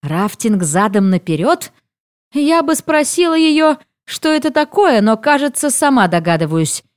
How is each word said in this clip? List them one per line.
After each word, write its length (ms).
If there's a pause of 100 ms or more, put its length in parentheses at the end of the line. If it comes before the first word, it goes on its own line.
Рафтинг 600
задом 480
наперед? 640 (600)
Я 300
бы 140
спросила 580
ее, 440 (260)
что 240
это 240
такое, 480
но, 160
кажется, 540
сама 360
догадываюсь. 760 (120)